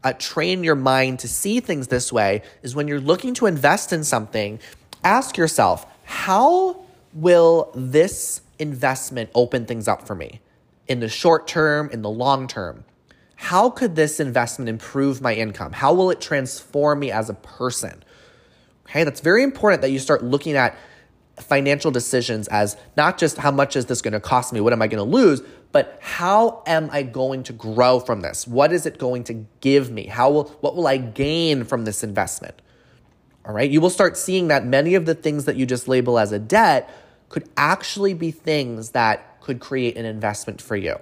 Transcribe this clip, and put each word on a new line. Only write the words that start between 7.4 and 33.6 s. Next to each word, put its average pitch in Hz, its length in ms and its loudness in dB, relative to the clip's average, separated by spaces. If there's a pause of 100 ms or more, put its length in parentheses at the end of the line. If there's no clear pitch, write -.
this 139 680 0 (180)
investment 131 760 -4
open 120 320 0
things 110 220 -6
up - 180 -2
for 104 100 -8
me - 240 -14 (480)
in 127 120 -2
the 113 100 -4
short 160 380 2
term, 151 440 0
in 113 120 -10
the 104 60 -4
long 131 380 0
term? 87 360 -10 (520)
How 196 340 2
could 240 260 -4
this 151 240 0
investment 123 500 -2
improve 131 500 -4
my 127 140 -2
income? 104 400 -6
How 135 200 2
will 185 180 4
it - 100 -4
transform 143 760 -2
me 135 120 -4
as 110 180 -4
a 107 40 -8
person?" 101 720 -8 (840)
Okay, 160 160 0
that's 143 180 -4
very 202 220 4
important 208 380 2
that 135 80 0
you 135 100 -2
start 131 240 0
looking 139 320 -2
at 127 200 2 (640)
financial 143 520 0
decisions 120 560 -2
as 104 300 0 (180)
not 156 220 2
just 156 200 0
how 143 140 2
much 139 240 0
is 127 100 0
this 123 160 -4
gonna 107 180 -4
cost 123 340 0
me, 113 60 -2
what 117 140 4
am 113 80 0
I 110 60 0
gonna 107 160 -4
lose, 160 380 4 (300)
but - 300 0
how 214 640 0
am 160 260 0
I 143 120 -2
going 131 400 -4
to 131 100 -14
grow 120 460 2
from 113 220 -4
this? - 260 -10
What 143 260 2
is 160 140 -2
it - 100 -8
going 127 280 -4
to 110 200 -10 (160)
give 135 300 2
me? - 160 -10
How 127 240 2
will, 147 120 2 (180)
what 147 140 -2
will 175 120 0
I 135 100 2
gain 139 680 -2
from 117 220 -4
this 107 180 -6
investment? 101 560 -6 (880)
All 107 80 -10
right, 123 160 0